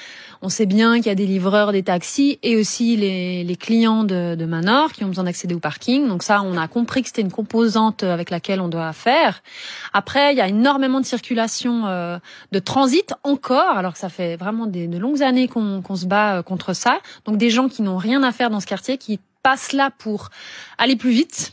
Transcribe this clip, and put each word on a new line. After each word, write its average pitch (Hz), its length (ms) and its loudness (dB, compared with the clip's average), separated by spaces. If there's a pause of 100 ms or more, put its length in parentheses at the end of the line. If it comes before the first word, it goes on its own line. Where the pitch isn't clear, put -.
(400)
on 190 80 -6
sait 214 160 0
bien 220 320 4
qu'il 226 100 0
y 214 40 2
a 202 40 0
des 196 120 0
livreurs, 190 440 2
des 196 120 2
taxis 208 600 0
et 233 140 2
aussi 233 400 2
les, 180 480 -2
les 175 120 -4
clients 226 480 2
de, 180 300 -2
de 165 120 -4
Manor 196 460 2
qui - 120 -8
ont 196 40 -2
besoin 185 160 -4
d'accéder 175 300 -4
au 170 60 -6
parking. 254 480 -2
Donc 180 140 -2
ça, 202 200 2
on 185 140 -4
a 160 100 -2
compris 240 360 -2
que - 60 -10
c'était - 120 -4
une 190 100 0
composante 220 720 0
avec 175 280 -2
laquelle 185 320 -4
on 175 60 -4
doit 165 260 -4
faire. 254 480 2 (500)
Après, 285 400 2
il 262 60 2
y - 20 4
a 190 80 2
énormément 262 520 2
de 240 60 -2
circulation, 226 800 -2
euh, 175 320 -4 (340)
de 196 60 0
transit 262 540 2 (100)
encore, 285 540 2
alors 180 160 -2
que - 60 -16
ça 190 100 -6
fait 170 280 -4
vraiment 220 300 -4
des, 175 200 -4
de 170 100 -6
longues 269 260 0
années 254 240 4
qu'on, 208 360 -2
qu'on 190 140 -6
se 180 100 -4
bat, 202 320 2
euh, 170 40 -4
contre 185 300 -6
ça. 262 280 0 (260)
Donc 214 100 0
des 226 140 4
gens 254 180 2
qui 247 140 -4
n'ont 190 160 0
rien 233 240 2
à 254 100 2
faire 240 160 -2
dans 214 120 -2
ce 180 60 -10
quartier, 233 300 -4
qui 214 240 -6 (220)
passe 262 320 0
là 277 240 2
pour 208 320 -8 (480)
aller 247 180 2
plus 247 140 0
vite, - 420 0